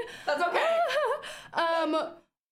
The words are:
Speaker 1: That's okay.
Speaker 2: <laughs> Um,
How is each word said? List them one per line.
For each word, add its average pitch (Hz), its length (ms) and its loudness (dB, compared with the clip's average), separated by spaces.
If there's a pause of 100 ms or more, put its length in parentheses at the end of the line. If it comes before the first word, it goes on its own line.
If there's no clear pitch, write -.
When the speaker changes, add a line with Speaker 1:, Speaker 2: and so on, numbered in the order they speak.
(260)
Speaker 1:
That's 294 160 0
okay. 659 400 2
Speaker 2:
<laughs> 554 720 -2
Um, 330 380 2 (600)